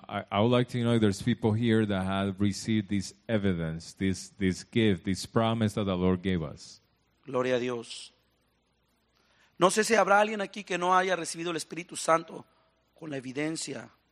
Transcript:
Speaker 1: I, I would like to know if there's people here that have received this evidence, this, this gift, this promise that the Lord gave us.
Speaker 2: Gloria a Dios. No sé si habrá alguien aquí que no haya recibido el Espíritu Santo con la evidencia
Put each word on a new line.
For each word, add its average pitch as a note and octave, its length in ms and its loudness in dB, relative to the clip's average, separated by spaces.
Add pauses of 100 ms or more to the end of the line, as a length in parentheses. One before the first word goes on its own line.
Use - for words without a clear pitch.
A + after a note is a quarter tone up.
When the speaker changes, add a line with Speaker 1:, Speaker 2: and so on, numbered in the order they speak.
Speaker 1:
I, G2+ 240 -6
I G2+ 80 2
would A#2 120 4
like B2 200 2
to B2 80 -4
know A#2 140 2
if A#2 80 4
there's G2+ 200 2
people A2+ 320 0
here A2 320 4
that F#2+ 200 -2
have G2 340 -2
received G#2 500 0
this G2+ 240 -4 (140)
evidence, E2+ 720 -2
this, F#2+ 400 -4
this F#2 260 0
gift, G#2+ 420 2
this F#2 200 -4
promise A2+ 480 0
that G#2+ 120 -4
the F#2+ 120 0
Lord F#2 240 2
gave F#2 220 -2
us. - 380 -14 (440)
Speaker 2:
Gloria B2+ 300 0
a A#2+ 40 0
Dios. A#2+ 540 -8 (1500)
No F#3 100 6
sé G#3+ 140 2
si A3 120 2
habrá G3 240 6
alguien G#3+ 220 0
aquí G3 220 -8
que F3+ 140 -4
no F3+ 180 2
haya F#3 200 4
recibido E3+ 360 -6
el D#3+ 60 -4
Espíritu E3 400 -10
Santo E3 480 0 (520)
con D#3+ 120 -14
la C#3 80 -8
evidencia C3 720 -8 (220)